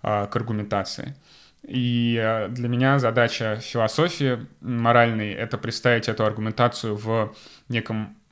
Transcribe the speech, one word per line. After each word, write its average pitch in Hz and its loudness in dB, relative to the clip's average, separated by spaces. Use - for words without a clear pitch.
а, 104 0
к - -6
аргументации. 107 -4
И, 120 0
а, 110 0
для 120 -4
меня 131 4
задача 117 2
философии 123 0
моральной — 117 4
это 113 -6
представить 117 0
эту 117 0
аргументацию 110 0
в 110 -2
неком 110 -4